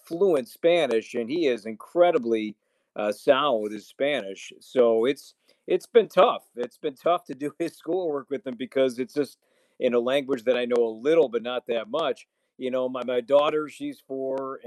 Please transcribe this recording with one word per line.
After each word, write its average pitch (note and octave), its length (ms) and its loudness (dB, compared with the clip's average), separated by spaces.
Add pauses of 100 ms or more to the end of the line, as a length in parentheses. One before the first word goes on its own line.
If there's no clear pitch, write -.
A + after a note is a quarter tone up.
fluent E3+ 420 0
Spanish, D3 680 0
and A#2 160 -4
he E3 160 0
is A#2 180 0
incredibly, A2+ 880 0 (420)
uh, G#2 160 -2
sound C3+ 500 2
with G#2 100 -8
his G#2 140 -12
Spanish. B2 720 -6
So A#2 460 4
it's, - 280 -4 (320)
it's F3+ 200 -2
been G#3 220 4
tough. F#3 340 4 (120)
It's B2 220 -8
been D3 200 -8
tough E3+ 280 0
to C#3 100 -12
do C#3 200 -8
<laughs> - 40 -12
his E3 200 -6
schoolwork D#3+ 500 -4
with C3+ 180 -8
him B2+ 120 -8
because B2+ 400 -2
it's B2+ 160 -8
just C#3+ 240 -4 (400)
in B2 160 0
a A#2+ 40 2
language B2+ 460 0
that B2+ 120 2
I B2 100 -2
know A#2+ 180 2
a A2 160 -6
little, D3 300 4
but A2+ 120 -4
not B2 260 -6
that A2 220 -4
much. C#3 380 -4 (300)
You B2+ 120 -6
know, B2+ 200 -2
my, B2+ 140 -6
my B2 180 -2
daughter, D3 480 2
she's C#3+ 360 -12
four, C3+ 600 -6